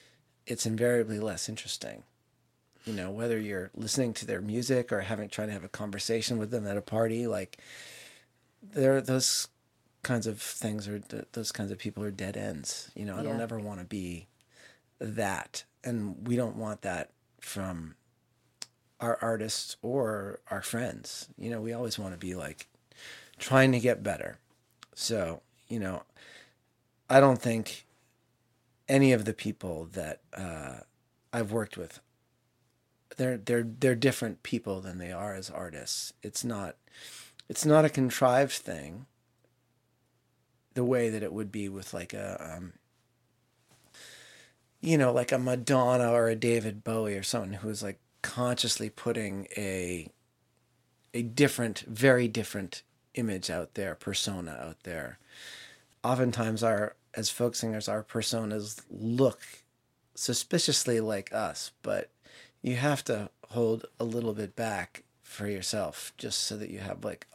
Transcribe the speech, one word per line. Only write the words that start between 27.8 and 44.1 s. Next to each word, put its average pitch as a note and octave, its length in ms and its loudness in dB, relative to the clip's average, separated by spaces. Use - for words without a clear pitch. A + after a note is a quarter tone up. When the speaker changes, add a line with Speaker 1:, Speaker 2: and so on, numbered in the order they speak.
Speaker 1:
any C3+ 240 8
of A2 120 4
the G#2+ 100 -2
people E2+ 580 -6
that, D#2+ 280 -6
uh, D#2 460 -8
I've A2+ 200 0
worked A2 240 -2
with, E2+ 220 -10
they're, B2+ 200 0
they're, A#2 280 2
they're B2 320 4
different A#2 460 2
people G2+ 380 -2
than F#2 180 -8
they F2 140 -8
are G2 220 -6
as F#2+ 160 -8
artists. D#2+ 640 -8
It's - 220 -6
not, G2+ 320 -4
it's - 180 -2
not D3+ 180 10
a D3+ 60 6
contrived C3 640 4
thing E2+ 540 -8
the B2+ 100 2
way A#2+ 260 4
that G#2+ 120 -2
it E2+ 100 -4
would G#2 200 -6
be G#2 160 -4
with, G2 240 -10
like, F2 220 -8
a, F#2 420 -8
um, F2+ 180 -12